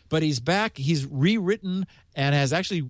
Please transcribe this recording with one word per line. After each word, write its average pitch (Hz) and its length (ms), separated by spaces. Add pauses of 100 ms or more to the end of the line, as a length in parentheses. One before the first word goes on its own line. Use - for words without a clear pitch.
But 160 140
he's 147 160
back. 190 380
He's 143 280
rewritten 185 800 (300)
and 143 180
has 139 200
actually 175 360